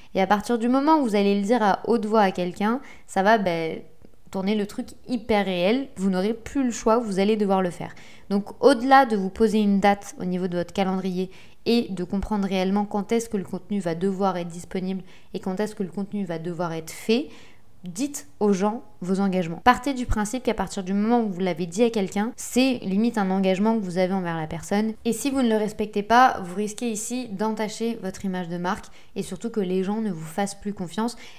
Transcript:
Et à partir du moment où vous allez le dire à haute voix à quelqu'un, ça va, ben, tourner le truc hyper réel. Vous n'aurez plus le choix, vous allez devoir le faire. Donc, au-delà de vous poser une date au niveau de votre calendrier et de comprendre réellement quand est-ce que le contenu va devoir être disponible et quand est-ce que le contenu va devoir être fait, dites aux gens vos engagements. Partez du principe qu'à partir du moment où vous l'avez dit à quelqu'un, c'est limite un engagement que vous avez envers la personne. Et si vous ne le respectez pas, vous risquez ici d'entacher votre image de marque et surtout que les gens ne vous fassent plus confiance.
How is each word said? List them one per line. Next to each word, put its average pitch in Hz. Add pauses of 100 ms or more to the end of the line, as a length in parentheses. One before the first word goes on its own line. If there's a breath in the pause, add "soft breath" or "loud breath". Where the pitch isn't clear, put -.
(140 loud breath)
Et 185
à 190
partir 208
du 226
moment 277
où 285
vous 208
allez 202
le 202
dire 220
à 196
haute 220
voix 214
à 185
quelqu'un, 202 (260 loud breath)
ça 190
va, 220
ben, 170 (520)
tourner 196
le 208
truc 240 (180)
hyper 220
réel. 190
Vous 196
n'aurez 190
plus 269
le 240
choix, 220
vous 202
allez 208
devoir 196
le 175
faire. - (340 loud breath)
Donc, 202
au-delà 269
de 220
vous 190
poser 214
une 202
date 202
au 180
niveau 180
de 175
votre 175
calendrier 185 (340 loud breath)
et 233
de 180
comprendre 196
réellement 190
quand 202
est-ce 233
que 220
le 185
contenu 196
va 170
devoir 190
être 175
disponible 185 (280 loud breath)
et 190
quand 190
est-ce 214
que 202
le 165
contenu 202
va 165
devoir 170
être 165
fait, 247 (560 loud breath)
dites 226 (140)
aux 208
gens 208 (180)
vos 185
engagements. 185
Partez 247
du 247
principe 220
qu'à 226
partir 196
du 185
moment 220
où 220
vous 175
l'avez 180
dit 175
à 233
quelqu'un, 208
c'est 254
limite 220
un 190
engagement 190
que 202
vous 180
avez 185
envers 175
la 156
personne. 208 (100)
Et 233
si 247
vous 269
ne 233
le 220
respectez 214
pas, 240
vous 180
risquez 214
ici 240
d'entacher 214
votre 190
image 185
de 175
marque 185 (280 soft breath)
et 196
surtout 226
que 220
les 185
gens 208
ne 214
vous 160
fassent 196
plus 202
confiance. 190 (220 loud breath)